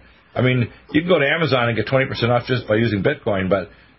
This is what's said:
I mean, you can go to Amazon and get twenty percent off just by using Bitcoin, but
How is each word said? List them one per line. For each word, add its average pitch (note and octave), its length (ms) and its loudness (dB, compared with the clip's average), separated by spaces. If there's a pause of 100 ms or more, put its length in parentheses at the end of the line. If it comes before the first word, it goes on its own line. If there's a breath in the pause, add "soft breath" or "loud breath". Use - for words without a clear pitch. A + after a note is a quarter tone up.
(360 soft breath)
I - 60 0
mean, B2+ 300 2 (200 loud breath)
you D3+ 100 2
can F3 80 -4
go F3 100 4
to C#3 60 2
Amazon C#3 440 0
and A2+ 80 -2
get G#2+ 100 -2
twenty C3+ 200 0
percent A#2+ 240 -2
off A#2+ 140 0
just B2 220 -4
by A2 80 2
using G#2+ 280 0
Bitcoin, G2 460 -2
but F#2 200 0 (300 loud breath)